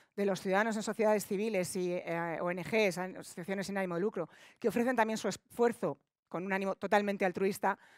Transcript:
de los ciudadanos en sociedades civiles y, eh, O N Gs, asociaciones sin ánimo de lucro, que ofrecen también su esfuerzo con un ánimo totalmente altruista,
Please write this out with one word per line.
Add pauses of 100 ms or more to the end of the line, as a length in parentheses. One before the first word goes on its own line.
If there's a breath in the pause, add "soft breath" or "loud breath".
(140)
de
los
ciudadanos
en
sociedades
civiles
y,
eh,
O
N
Gs,
asociaciones
sin
ánimo
de
lucro, (300 loud breath)
que
ofrecen
también
su
esfuerzo (300)
con
un
ánimo
totalmente
altruista, (200 soft breath)